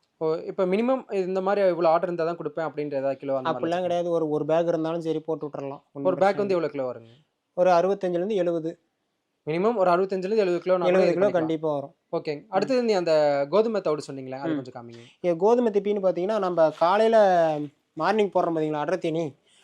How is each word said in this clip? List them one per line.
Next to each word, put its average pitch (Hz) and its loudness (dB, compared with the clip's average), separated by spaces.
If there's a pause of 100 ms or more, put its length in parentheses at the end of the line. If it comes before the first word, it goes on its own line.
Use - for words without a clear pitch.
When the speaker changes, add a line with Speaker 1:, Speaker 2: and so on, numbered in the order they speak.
(180)
Speaker 1:
ஓ, 160 -2
இப்ப 185 -4
மினிமம் 240 -2
இந்த 190 -2
மாதிரி 196 2
இவ்வளவு 170 4
ஆர்டர் 175 0
இருந்தா 165 -2
தான் 170 -4
கொடுப்பேன் 156 -6
அப்படின்ற 147 -6
ஏதாவது 135 -4
கிலோ 135 -4
அந்த 135 -2
மாதிரி 127 -2
Speaker 2:
அப்படிலாம் 170 -2
Speaker 1:
வச்சிருக்கீங்க? 185 -2
Speaker 2:
கிடையாது. 175 -2
ஒரு, 165 0
ஒரு 147 -2
பேக் 165 2
இருந்தாலும் 165 -2
சரி 156 -4
போட்டு 156 -6
விட்டுறலாம். 143 -12 (100)
ஒண்ணும் 143 -2
Speaker 1:
ஒரு 175 -2
பேக் 196 2
Speaker 2:
பிரச்சனை - -8
Speaker 1:
வந்து 202 0
Speaker 2:
இல்ல. 156 0
Speaker 1:
எவ்வளவு - -10
கிலோ 135 -4
வருங்க? 117 -12 (300)
Speaker 2:
ஒரு 180 4
அறுபத்தஞ்சுல 180 2
இருந்து 190 -2
எழுபது. 170 -2 (680)
Speaker 1:
மினிமம் 185 0
ஒரு 185 2
அறுபத்தஞ்சுல 190 0
இருந்து 190 -4
எழுபது 180 2
கிலோ 180 0
Speaker 2:
எழுபது 180 2
கிலோ 185 2
Speaker 1:
பண்ணிக்கலாம். 196 0
Speaker 2:
கண்டிப்பா 160 -2
வரும். 139 -8 (180)
Speaker 1:
ஓகேங்க. 156 -6
Speaker 2:
ம். - -20
Speaker 1:
அடுத்தது 247 0
நீ 220 2
அந்த 151 2
கோதுமை 214 0
தவிடு 151 -4
சொன்னீங்களே, 131 -12
அது 139 -6
Speaker 2:
ம். - -2
Speaker 1:
கொஞ்சம் 127 -10
காமிங்க. 117 -18 (180)
Speaker 2:
இங்க 170 0
கோதுமை 226 4
திப்பின்னு 202 0
பாத்தீங்கன்னா, 185 0
நம்ம 170 4
காலையில 214 4 (760)
மார்னிங் 196 0
போடுறோம் 170 0
பாத்தீங்களா, 156 -2
அடர்த்தீனி. 165 -4 (280)